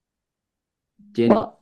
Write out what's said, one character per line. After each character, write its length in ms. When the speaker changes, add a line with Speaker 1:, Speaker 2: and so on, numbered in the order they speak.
Speaker 1:
姐。 140
Speaker 2:
我， 340